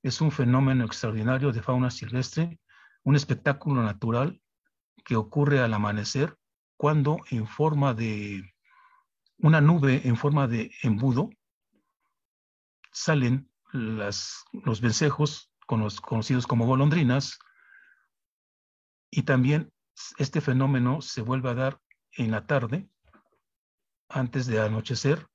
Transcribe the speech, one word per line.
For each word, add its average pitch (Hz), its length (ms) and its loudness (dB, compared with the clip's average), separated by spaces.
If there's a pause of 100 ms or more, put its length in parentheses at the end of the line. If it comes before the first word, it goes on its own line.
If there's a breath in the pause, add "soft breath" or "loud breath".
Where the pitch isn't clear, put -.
Es 127 180 -4
un 156 100 4
fenómeno 131 540 2
extraordinario 117 640 -2
de 110 100 -4
fauna 127 300 0
silvestre, 143 680 -4 (420 soft breath)
un 139 140 4
espectáculo 143 680 0
natural 117 580 -2 (640)
que 120 120 -2
ocurre 143 420 2
al 117 160 2
amanecer 104 640 -2 (400)
cuando 151 420 2 (120)
en 110 160 -2
forma 147 460 0
de 104 640 -6 (840 soft breath)
una 156 220 6
nube 143 440 4
en 120 120 2
forma 143 300 0
de 113 240 -2 (120)
embudo 123 460 0 (1600)
salen 135 580 0 (220)
las, 110 800 -6
los 110 280 -4
vencejos 143 720 0 (140)
cono-, 110 220 0 (120)
conocidos 123 460 -2
como 117 200 2
golondrinas 139 720 2 (1700 soft breath)
y 127 140 -2
también 139 480 2 (440)
este 147 240 -2
fenómeno 135 640 0
se - 200 -10
vuelve 127 280 -4
a 120 40 -4
dar 131 260 -4 (320)
en 113 180 -2
la 107 160 -4
tarde 139 420 -2 (1200)
antes 127 380 -4
de 110 140 0
anochecer 110 760 -2